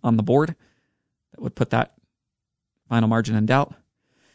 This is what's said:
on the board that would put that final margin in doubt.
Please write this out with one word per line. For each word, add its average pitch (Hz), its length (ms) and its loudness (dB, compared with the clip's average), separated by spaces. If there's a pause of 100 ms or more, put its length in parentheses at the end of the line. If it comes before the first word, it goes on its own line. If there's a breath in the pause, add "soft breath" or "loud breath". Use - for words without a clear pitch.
on 117 120 2
the 110 60 2
board 147 320 0 (760)
that - 100 -20
would - 140 -10
put - 160 -4
that 117 240 -2 (920)
final 113 200 0
margin 113 260 0
in 107 120 0
doubt. 131 280 0 (600)